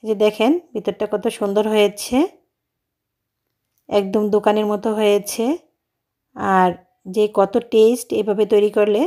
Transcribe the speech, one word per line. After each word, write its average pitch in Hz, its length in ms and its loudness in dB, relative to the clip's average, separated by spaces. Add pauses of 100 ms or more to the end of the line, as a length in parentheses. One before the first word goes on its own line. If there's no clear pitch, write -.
এই - 40 -14
যে 214 80 -2
দেখেন 214 360 2 (200)
ভিতরটা 208 400 -6
কত 202 140 -4 (140)
সুন্দর 208 240 0 (100)
হয়েছে, 208 440 0 (1700)
একদম 202 340 0 (120)
দোকানের 214 360 0
মতো 208 180 -4 (100)
হয়েছে। 208 460 0 (1080)
আর 185 160 4 (460)
যে 214 80 2 (140)
কত 196 160 2 (180)
টেস্ট 226 360 4 (120)
এভাবে 208 260 -2
তৈরি 208 320 2
করলে 208 300 2